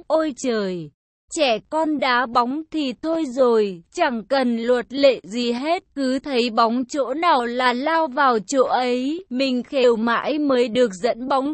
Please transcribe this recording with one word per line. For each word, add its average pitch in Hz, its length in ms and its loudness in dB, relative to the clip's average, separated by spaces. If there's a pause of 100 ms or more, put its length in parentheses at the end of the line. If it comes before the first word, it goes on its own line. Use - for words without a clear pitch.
Ôi 311 260 0 (100)
trời! 190 460 -4 (460)
Trẻ 254 240 2 (100)
con 311 300 0
đá 254 260 2
bóng 247 360 0 (100)
thì 277 300 -2
thôi 320 220 -2 (120)
rồi, 220 460 2 (120)
chẳng 262 360 -2
cần 247 280 0
luật 233 320 0
lệ 262 340 4
gì 240 280 -4
hết, 302 320 -4 (120)
cứ 269 240 -2
thấy 247 300 -2
bóng 233 360 0
chỗ 262 280 -4
nào 302 320 2
là 247 280 0
lao 320 340 0
vào 254 300 2 (100)
chỗ 269 160 2
ấy. 254 680 -2
Mình 254 340 -2
khều 247 320 2
mãi 233 440 -2
mới 262 300 2
được 233 240 2
dẫn 226 340 -4
bóng 277 260 0